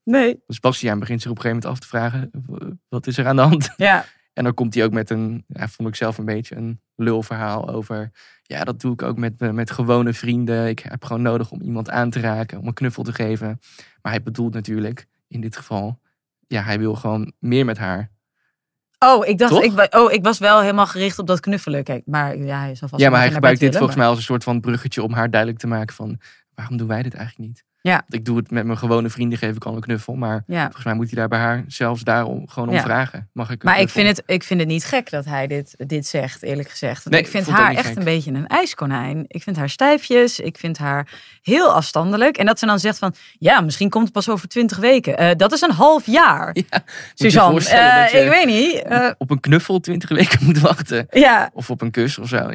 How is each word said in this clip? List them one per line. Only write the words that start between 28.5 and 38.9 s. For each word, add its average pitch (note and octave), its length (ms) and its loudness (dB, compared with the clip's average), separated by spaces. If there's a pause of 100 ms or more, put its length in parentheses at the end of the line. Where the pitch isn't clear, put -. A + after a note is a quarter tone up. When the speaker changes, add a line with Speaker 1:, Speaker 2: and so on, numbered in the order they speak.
Speaker 2:
met A#2 140 -2
mijn A2+ 140 -4
gewone A#2 320 0
vrienden, A#2 280 -4
geef A2 180 -4
ik A2 80 -12
al A2 100 -8
een A2+ 60 -8
knuffel. A2+ 340 -6
Maar A2 320 -4
Speaker 1:
Ja. E3+ 180 -4
Speaker 2:
volgens C#3 200 -10
mij A2 100 -2
moet A#2 160 -4
hij - 80 -8
daar A2+ 100 -2
bij A2+ 100 -2
haar A#2 280 -2
zelfs A#2 360 -4
daarom A#2+ 460 -2
gewoon A#2+ 200 -8
om A#2+ 60 0
Speaker 1:
Ja. D#3+ 80 2
Speaker 2:
vragen. A#2 500 -4
"Mag A#2 180 -8
ik B2 120 -10
een - 60 -2
Speaker 1:
Maar F#3+ 120 4
ik F#3+ 80 2
Speaker 2:
knuffel?" G#3 140 0
Speaker 1:
vind G#3 140 2
het, - 100 -12
ik F3+ 160 -2
vind F3+ 180 -2
het D#3 80 -2
niet D#3+ 160 -2
gek B3 260 -4
dat C#3+ 140 -6
hij C#3 220 -4
dit, C#3+ 280 -8 (140)
dit D3+ 180 -6
zegt, C3 360 -6
eerlijk C#3+ 280 -8
gezegd. - 340 -8
Want - 100 -2
Speaker 2:
Nee, E3 100 2
Speaker 1:
ik - 60 -14
vind G3 160 -4
Speaker 2:
ik D3+ 80 0
vond - 20 4
het - 0 -
ook A3 60 6
Speaker 1:
haar G#3 80 4
Speaker 2:
niet - 80 -2
Speaker 1:
echt B3 100 -2
Speaker 2:
gek. G#3+ 100 -6
Speaker 1:
een E3 160 0
beetje D3 180 -4
een C#3 140 -6
ijskonijn. C#3+ 800 -4